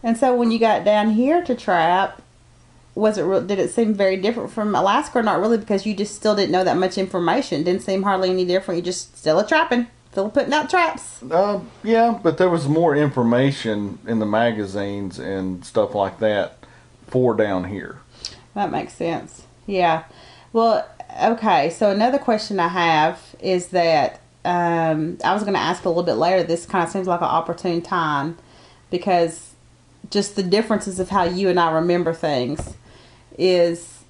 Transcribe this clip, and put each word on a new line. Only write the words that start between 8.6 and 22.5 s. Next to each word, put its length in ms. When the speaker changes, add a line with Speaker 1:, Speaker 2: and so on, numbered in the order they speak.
Speaker 1:
You 40
just 340
still 220
a 80
trapping, 400
still 200
putting 220
out 160
traps. 640
Speaker 2:
Uh, 300
yeah, 360
but 180
there 100
was 180
more 300
information 1080
in 140
the 80
magazines 960
and 440
stuff 300
like 240
that 380
for 280
down 300
here. 340
Speaker 1:
That 160
makes 220
sense. 480
Yeah. 380
Well, 320
okay, 480
so 220
another 260
question 400